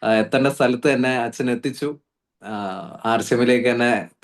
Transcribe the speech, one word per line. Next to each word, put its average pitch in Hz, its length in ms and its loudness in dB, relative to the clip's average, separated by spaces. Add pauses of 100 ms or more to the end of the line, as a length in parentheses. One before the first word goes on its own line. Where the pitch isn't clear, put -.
ആ, 110 100 2
എത്തേണ്ട 131 340 2
സ്ഥലത്ത് 131 460 2
തന്നെ 127 260 0
അച്ഛൻ 120 320 -2
എത്തിച്ചു. 143 480 -6 (440)
ആ, 104 100 -12 (520)
ആർ 113 160 2
സി - 120 0
എമ്മിലേക്ക് 123 360 4
തന്നെ 120 400 0 (140)